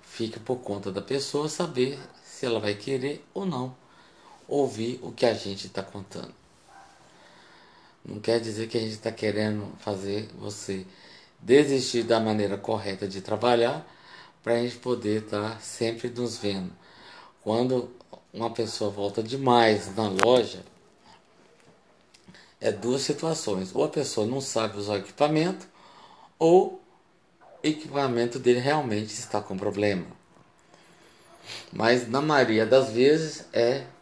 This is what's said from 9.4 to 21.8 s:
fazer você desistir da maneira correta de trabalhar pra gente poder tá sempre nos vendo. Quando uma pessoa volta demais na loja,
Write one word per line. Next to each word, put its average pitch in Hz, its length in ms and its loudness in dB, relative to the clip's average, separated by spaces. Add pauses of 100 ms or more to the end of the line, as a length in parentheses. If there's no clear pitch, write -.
fazer 101 500 -4 (100)
você 98 460 -8 (540)
desistir 131 640 4
da 113 160 4
maneira 104 400 0
correta 101 480 -4
de 95 140 -8
trabalhar 120 680 2 (560)
pra 117 180 0
gente 120 180 -4
poder 107 440 -2
tá 107 380 -4
sempre 117 480 -4
nos 117 280 -6
vendo. 95 360 -4 (680)
Quando 120 480 0 (420)
uma 117 180 -4
pessoa 110 400 -4
volta 101 320 -4
demais 117 720 4
na 110 140 -2
loja, 98 560 4 (2000)